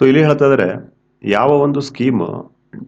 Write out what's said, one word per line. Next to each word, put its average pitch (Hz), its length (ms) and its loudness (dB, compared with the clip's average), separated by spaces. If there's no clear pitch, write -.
So 139 60 4
ಇಲ್ಲಿ 143 180 4
ಹೇಳ್ತಾ 143 200 2
ಇದ್ದಾರೆ, 113 520 -2
ಯಾವ 104 240 0
ಒಂದು 143 320 0
ಸ್ಕೀಮ್ 120 680 -4